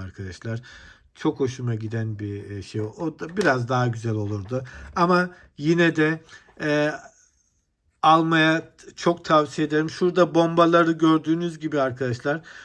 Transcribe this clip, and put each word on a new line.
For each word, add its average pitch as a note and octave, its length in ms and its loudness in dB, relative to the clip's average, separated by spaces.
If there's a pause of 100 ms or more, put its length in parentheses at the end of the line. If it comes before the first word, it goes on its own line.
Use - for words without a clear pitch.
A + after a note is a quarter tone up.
arkadaşlar. G#2 580 -10 (520)
Çok - 260 -4
hoşuma B2 340 -4
giden A2 440 -6
bir, G2+ 320 -10
e, G2+ 120 -10
şey. - 180 -8
O D3 380 -8
da E3+ 180 -10
biraz C3 320 0
daha B2 180 0
güzel A2+ 280 -4
olurdu. G#2+ 500 -6 (320)
Ama F3+ 340 2 (280)
yine E3 380 2
de, D#3 240 2 (400)
e, D3+ 300 0 (1120)
almaya D#3+ 680 4 (240)
çok F3 280 0
tavsiye D3+ 440 2
ederim. D#3 220 0
Şurada F3 440 2
bombaları E3+ 580 4
gördüğünüz D#3+ 680 0
gibi D3 220 -4
arkadaşlar. C3 640 -2 (220)